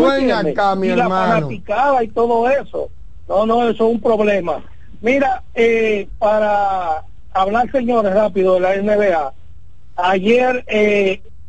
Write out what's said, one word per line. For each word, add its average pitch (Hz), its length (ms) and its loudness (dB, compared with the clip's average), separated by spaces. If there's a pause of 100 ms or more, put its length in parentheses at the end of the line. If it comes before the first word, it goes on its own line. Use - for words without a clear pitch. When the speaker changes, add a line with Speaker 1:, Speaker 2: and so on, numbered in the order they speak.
Speaker 1:
me - 100 4
Speaker 2:
ven 269 100 0
Speaker 1:
entiendes? 220 360 0
Speaker 2:
acá, 196 180 2
mi 190 120 -2
Speaker 1:
Y 185 80 0
la 240 80 2
Speaker 2:
hermano. 185 300 0
Speaker 1:
fanaticada 214 680 0
y 220 60 -2
todo 233 400 0
eso. 185 400 -2 (380)
No, 190 180 2
no, 233 240 4
eso 220 180 0
es 233 80 2
un 208 60 -6
problema. 202 600 0 (400)
Mira, 269 400 0 (140)
eh, 226 520 2 (120)
para 202 840 0 (300)
hablar, 202 380 0
señores, 233 420 2
rápido 190 420 4
de 180 40 2
la 185 160 2
N 202 220 2
B 208 160 4
A, 147 180 -2 (640)
ayer, 226 720 2
eh, 202 540 2 (280)